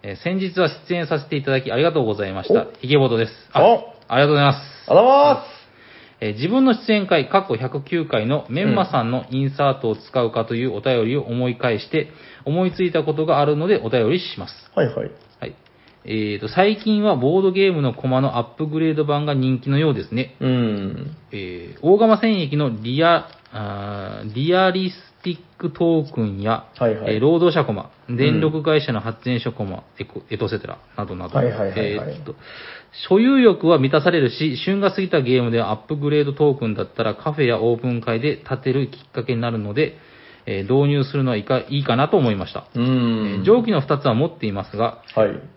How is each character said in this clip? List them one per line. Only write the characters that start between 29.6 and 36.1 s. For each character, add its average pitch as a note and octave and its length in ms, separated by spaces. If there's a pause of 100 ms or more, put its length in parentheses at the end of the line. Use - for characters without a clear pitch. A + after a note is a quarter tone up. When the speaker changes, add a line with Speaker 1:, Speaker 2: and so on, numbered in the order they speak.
Speaker 1:
マ、 G2 200 (160)
エ G2 60
コ-、 - 260
エ G#2+ 80
ト G#2+ 100
セ A2 80
ト - 80
ラ - 140 (180)
な G#2 80
ど F#2+ 100
な F2+ 140
ど。 - 80
Speaker 2:
は A#2+ 60
い A#2+ 80
は - 20
い A2 40
は A2 100
い - 20
は G#2 380
い。 - 20
Speaker 1:
え C#2+ 80
ー - 60
っ - 20
と、 - 80 (720)
所 F#3+ 120
有 C4 200
欲 G#3 280
は E3 100
満 C3+ 140
た D3+ 100
さ E3 80
れ F3 100
る B2+ 120
し、 D3+ 260
旬 G3 220
が G3 120
過 G3 80
ぎ F#3 120
た D#3+ 100
ゲ B2+ 180
ー A#2+ 40
ム A#2 80
で A#2 80
は G2+ 100
ア A2 60
ッ - 120
プ D#3 80
グ D3 140
レ D3+ 140